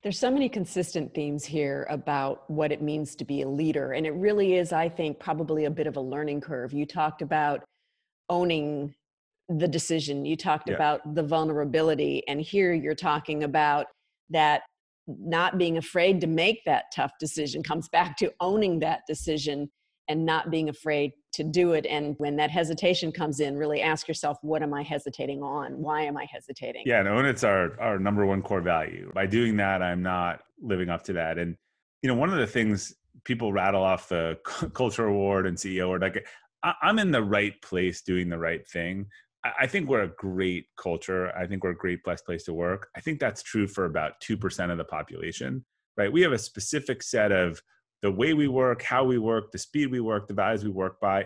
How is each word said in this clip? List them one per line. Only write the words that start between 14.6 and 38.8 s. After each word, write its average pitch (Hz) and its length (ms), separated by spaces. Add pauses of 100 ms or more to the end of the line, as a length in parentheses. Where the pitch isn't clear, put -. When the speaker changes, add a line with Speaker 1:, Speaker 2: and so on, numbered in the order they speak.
Speaker 1:
not 170 520
being 170 180
afraid 180 440
to 165 60
make 165 380
that 139 300
tough 143 260
decision 151 420
comes 151 260
back 165 280
to - 240
owning 190 400
that 160 260
decision 147 640 (380)
and 156 160
not 160 260
being 160 180
afraid 147 440 (200)
to - 120
do 170 280
it. 151 140
And 147 320
when 147 180
that 151 140
hesitation 170 640
comes 151 280
in, 143 160
really 151 240
ask 156 260
yourself, 151 360
"What 156 200
am 147 120
I 143 80
hesitating 143 600
on? 139 380
Why 151 220
am 147 140
I 135 140
hesitating?" 123 560
Speaker 2:
Yeah, 120 140
and 98 80
own 113 160
it's 135 200
our, 95 360
our 110 180
number 101 280
one 98 160
core 95 180
value. 78 540
By 95 120
doing 110 300
that, 98 260
I'm 90 200
not 90 400 (180)
living 92 300
up 85 140
to 101 100
that. 82 240
And, 85 180 (460)
you 131 60
know, 127 60
one 143 160
of 190 80
the 120 80
things 107 480 (300)
people 117 280
rattle 98 300
off 95 260
the 82 320
<laughs> - 40
cu-, - 260
culture 117 360
award 98 400
and 90 120
C 95 180
E 92 60
O 90 40
award, 92 160
like, 95 240 (360)
I, - 200
I'm 208 160
in 196 140
the 120 100
right 101 400
place 90 400
doing 90 260
the 85 100
right 82 300
thing. 90 380 (380)